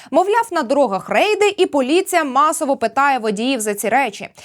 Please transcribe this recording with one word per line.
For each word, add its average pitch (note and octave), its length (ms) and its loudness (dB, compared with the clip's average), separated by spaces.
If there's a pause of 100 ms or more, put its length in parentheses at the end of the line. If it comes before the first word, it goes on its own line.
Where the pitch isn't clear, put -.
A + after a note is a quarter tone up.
(100)
Мовляв, G4+ 400 2
на E4 120 -2
дорогах A#3 460 0
рейди, G4+ 480 2
і F#4 100 2
поліція D#4 580 0
масово C#4 520 0
питає C4+ 420 0
водіїв A3 420 -2
за G#3 140 -2
ці G#3 140 -4
речі. A#3 400 -2 (160)